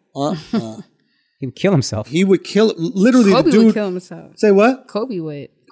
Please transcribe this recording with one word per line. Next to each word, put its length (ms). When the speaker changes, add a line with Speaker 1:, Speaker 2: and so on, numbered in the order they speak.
Speaker 1:
Uh-uh. 720
Speaker 2:
<laughs> 60
He 60
would 100
kill 160
himself. 340
Speaker 1:
He 160
would 220
kill, 320
literally, 560
Speaker 3:
Kobe 180
Speaker 1:
the 0
dude. 140
Speaker 3:
would 80
kill 140
himself. 520
Speaker 1:
Say 120
what? 360
Speaker 3:
Kobe 320
would. 300